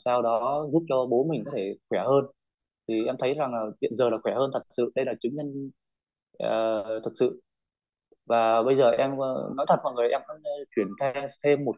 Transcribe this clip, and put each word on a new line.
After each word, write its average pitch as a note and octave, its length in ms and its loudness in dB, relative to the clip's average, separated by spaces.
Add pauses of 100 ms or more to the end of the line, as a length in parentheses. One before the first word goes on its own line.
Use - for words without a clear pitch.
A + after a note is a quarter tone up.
sao B2 160 2
đó A#2+ 520 0
giúp E3+ 160 2
cho C3 160 2
bố B2+ 260 2
mình A#2+ 140 -4
có F2+ 100 -8
thể G2+ 200 -4 (140)
khỏe G2+ 160 0
hơn. C#3 200 4 (640)
Thì A2+ 180 0
em B2+ 140 -2
thấy C3+ 140 0
rằng C#3+ 200 -4
là A2+ 120 -4 (160)
hiện A#2 160 -4
giờ B2 120 2
là A2 140 0
khỏe G#2 120 0
hơn C3+ 180 0
thật B2 180 -4
sự. A#2+ 240 -2
Đây C3 100 0
là B2 160 -4
chứng B2 140 -4
nhân, C#3 360 -8 (680)
ờ, A2 680 -2
thực A2+ 140 -6
sự. B2+ 220 0 (840)
Và A2+ 380 4
bây C3+ 140 4
giờ B2+ 140 6
em, C3+ 260 0
ờ, C3 400 -4
nói C#3+ 120 -2
thật E3+ 140 4
mọi C#3 100 -2
người, A#2+ 160 0
em C3 180 0
cũng, D3+ 160 -14
ờ, D3 80 -6 (240)
chuyển A2 120 0 (140)
thêm, C#3 240 -2 (180)
thêm C#3+ 220 4
một A#2 120 -2